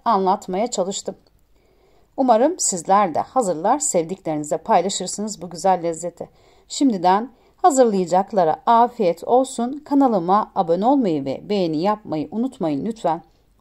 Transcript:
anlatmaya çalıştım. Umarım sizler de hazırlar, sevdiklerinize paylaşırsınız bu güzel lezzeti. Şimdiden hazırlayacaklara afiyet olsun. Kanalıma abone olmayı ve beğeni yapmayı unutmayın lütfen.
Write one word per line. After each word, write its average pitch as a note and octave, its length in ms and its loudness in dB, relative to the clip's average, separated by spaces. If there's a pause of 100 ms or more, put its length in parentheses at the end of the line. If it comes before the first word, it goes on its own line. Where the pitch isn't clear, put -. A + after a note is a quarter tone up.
anlatmaya G3 600 0
çalıştım. G3 480 -6 (1000)
Umarım C4 420 2
sizler F#3 560 0
de - 40 -2
hazırlar, F#3+ 600 -2
sevdiklerinize D#3+ 760 -4
paylaşırsınız G3 840 -2
bu F3 80 -12
güzel F3 340 0
lezzeti. E3+ 460 -8 (380)
Şimdiden G3+ 640 0 (300)
hazırlayacaklara F#3+ 1040 2
afiyet A#3 580 2
olsun. C4 600 -2
Kanalıma G#3+ 720 2
abone F3 300 0
olmayı G3+ 400 2
ve C3+ 240 -8
beğeni E3+ 320 -2
yapmayı F#3 500 -4
unutmayın F#3+ 540 -4
lütfen. F#3 360 -4 (400)